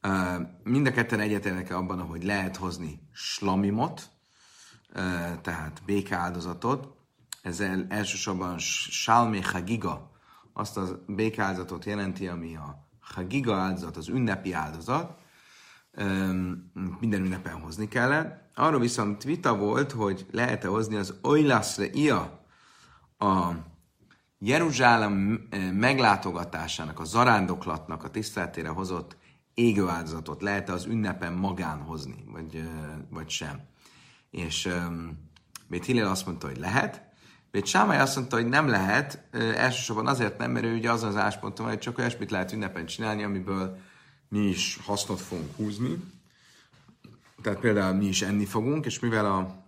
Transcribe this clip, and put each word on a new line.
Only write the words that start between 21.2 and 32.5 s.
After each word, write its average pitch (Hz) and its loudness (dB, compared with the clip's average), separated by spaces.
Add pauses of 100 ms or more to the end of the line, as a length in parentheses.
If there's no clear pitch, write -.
Oilaszre 135 6
Ia, 135 0 (720)
a 92 4 (840)
Jeruzsálem, 113 4
ö, 95 -2
meglátogatásának, 90 2
a 80 -6
zarándoklatnak 90 2
a - -8
tiszteletére 87 -4
hozott 87 -6 (360)
égő 104 4
áldozatot 80 -6
lehet-e 98 -2
az - -4
ünnepen 92 -2
magán 90 -2
hozni, 73 -10
vagy, 80 -12